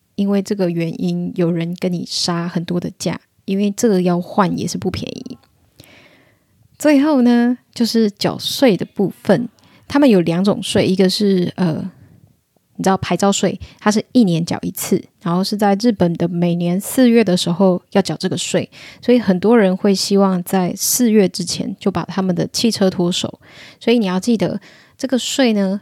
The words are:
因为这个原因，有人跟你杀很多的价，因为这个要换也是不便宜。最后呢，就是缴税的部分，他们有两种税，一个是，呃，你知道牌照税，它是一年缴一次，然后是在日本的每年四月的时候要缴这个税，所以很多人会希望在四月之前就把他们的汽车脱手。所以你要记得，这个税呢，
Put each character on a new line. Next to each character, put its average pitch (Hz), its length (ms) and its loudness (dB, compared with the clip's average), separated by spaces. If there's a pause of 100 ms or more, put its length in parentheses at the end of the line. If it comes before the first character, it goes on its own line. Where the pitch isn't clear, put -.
(160)
因 202 120 -2
为 202 140 0
这 202 140 -6
个 185 140 0
原 165 200 -2 (120)
因， 175 340 -2
有 170 140 0
人 170 300 -4
跟 180 140 -2
你 170 140 -6
杀 170 400 -4
很 170 180 -4
多 175 140 -4
的 - 180 -6
价， - 220 -6 (260)
因 190 100 -4
为 202 220 0
这 240 100 2
个 185 140 2
要 175 180 0
换 180 380 -2
也 - 100 -4
是 180 120 -8
不 185 100 -4
便 - 180 -6
宜。 - 300 -14 (1400)
最 285 220 4
后 285 200 2
呢， 240 380 2 (140)
就 240 120 -2
是 226 240 2
缴 - 300 -4
税 - 380 2
的 - 80 -8
部 190 240 -2 (140)
分， 240 260 2 (380)
他 - 100 -2
们 285 100 6
有 196 140 6
两 170 220 -2
种 202 180 0
税， 185 240 0
一 185 100 2
个 185 140 4
是， 190 460 0
呃， 180 340 -2 (840)
你 175 80 -6
知 185 60 2
道 190 80 4
牌 - 200 -4
照 202 140 2
税， 196 280 -2 (200)
它 - 100 -2
是 214 220 0
一 247 120 6
年 170 220 0
缴 - 160 -6
一 180 80 -8
次， - 340 -4 (200)
然 165 120 -2
后 185 80 0
是 208 140 -4
在 202 240 2
日 240 100 2
本 180 220 0
的 170 140 -2
每 175 260 -2
年 175 260 -2
四 254 300 2
月 233 140 6
的 196 120 2
时 180 140 -2
候 180 320 2 (120)
要 196 80 4
缴 160 160 -4
这 185 120 -6
个 - 80 -4
税， - 320 -4 (320)
所 240 140 4
以 - 20 6
很 196 220 0
多 226 180 4
人 190 180 4
会 196 200 2
希 196 220 0
望 190 260 2
在 185 320 -2
四 - 340 0
月 214 180 6
之 180 160 -8
前 - 360 -6
就 202 100 -4
把 175 140 -2
他 175 180 -6
们 185 140 -2
的 170 180 -2
汽 - 160 0
车 190 220 2
脱 175 200 -2
手。 - 280 -6 (400)
所 - 120 0
以 247 60 4
你 220 80 0
要 185 140 -2
记 226 180 0
得， - 220 -2 (380)
这 269 100 -6
个 254 100 0
税 233 360 0
呢， 202 280 0